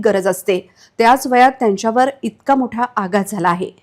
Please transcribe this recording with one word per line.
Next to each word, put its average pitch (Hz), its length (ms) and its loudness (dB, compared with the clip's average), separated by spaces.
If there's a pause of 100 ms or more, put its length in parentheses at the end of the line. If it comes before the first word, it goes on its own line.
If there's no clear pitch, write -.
गरज 196 220 0
असते, 185 420 -4 (280)
त्याच 247 300 2
वयात 247 240 4
त्यांच्यावर 226 580 0 (140)
इतका 233 320 -2
मोठा 240 280 -2 (120)
आघात 196 320 -2
झाला 180 220 -2
आहे. 180 220 -4 (120)